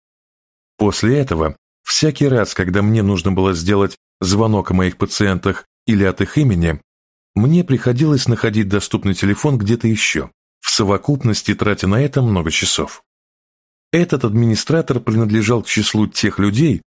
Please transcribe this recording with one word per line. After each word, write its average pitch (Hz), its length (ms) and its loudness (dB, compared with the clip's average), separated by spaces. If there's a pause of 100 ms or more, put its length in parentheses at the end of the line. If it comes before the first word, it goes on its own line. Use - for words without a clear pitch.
(760)
После 104 400 0
этого, 80 380 -2 (280)
всякий 143 440 0
раз, 120 260 0
когда 92 280 -2
мне 107 220 2
нужно 98 280 0
было 95 220 0
сделать 95 440 0 (220)
звонок 101 520 0
о - 20 2
моих 92 240 0
пациентах 98 680 -2 (200)
или 104 180 2
от 95 180 0
их - 160 -2
имени, 85 440 2 (540)
мне 156 280 4
приходилось 135 640 0
находить 110 400 0
доступный 98 460 -2
телефон 101 440 0
где-то 113 300 0
ещё, 104 440 -2 (280)
в - 100 -6
совокупности 107 840 0
тратя 101 320 -2
на 104 140 2
это 139 200 0
много 92 300 0
часов. - 520 -4 (880)
Этот 160 340 0
администратор 117 720 0
принадлежал 110 640 0
к - 40 -12
числу 107 400 0
тех - 300 -4
людей, 104 440 0 (120)